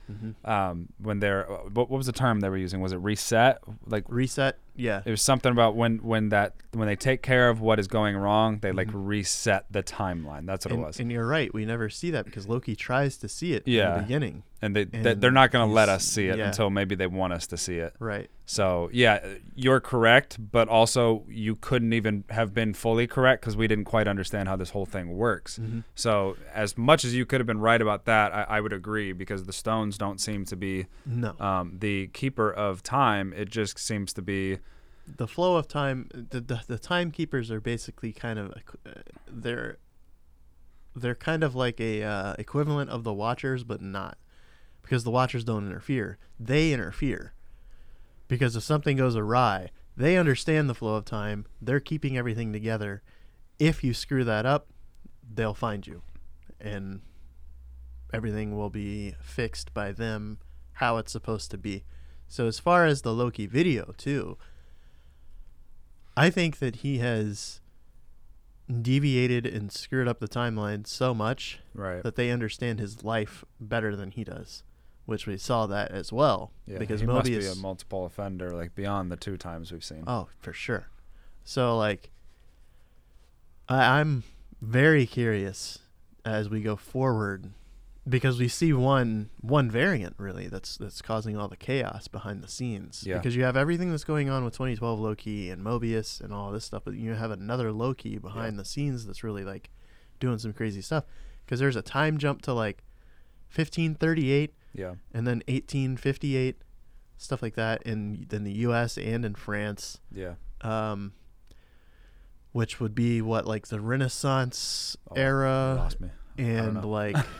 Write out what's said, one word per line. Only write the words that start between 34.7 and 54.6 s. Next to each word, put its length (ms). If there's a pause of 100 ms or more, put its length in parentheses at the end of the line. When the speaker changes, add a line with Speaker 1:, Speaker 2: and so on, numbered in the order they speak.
Speaker 1:
The 200
flow 300
of 120
time, 460
the, 260
the, 260
the 120
timekeepers 720
are 100
basically 520
kind 260
of, 140 (340)
uh, 40 (360)
they're, 520 (1160)
they're 220
kind 260
of 120
like 260
a, 240
uh, 340
equivalent 520
of 140
the 80
Watchers, 520
but 180
not. 340 (640)
Because 240
the 60
Watchers 340
don't 220
interfere. 520 (200)
They 340
interfere. 640 (920)
Because 280
if 60
something 340
goes 200
awry, 540 (260)
they 200
understand 540
the 40
flow 200
of 100
time. 420 (140)
They're 200
keeping 360
everything 360
together. 500 (560)
If 260
you 100
screw 300
that 220
up, 220 (640)